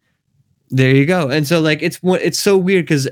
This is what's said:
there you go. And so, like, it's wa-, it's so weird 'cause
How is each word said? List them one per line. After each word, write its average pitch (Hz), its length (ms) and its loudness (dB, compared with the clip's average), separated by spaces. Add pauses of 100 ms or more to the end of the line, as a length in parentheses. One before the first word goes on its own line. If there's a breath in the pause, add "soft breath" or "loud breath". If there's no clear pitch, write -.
(680)
there 131 260 2
you 139 100 4
go. 170 240 -2
And 147 180 -2
so, 165 120 0
like, 156 240 0
it's 170 180 -6
wa-, 180 140 0
it's - 240 -4
so 202 180 2
weird 185 300 0
'cause 139 240 0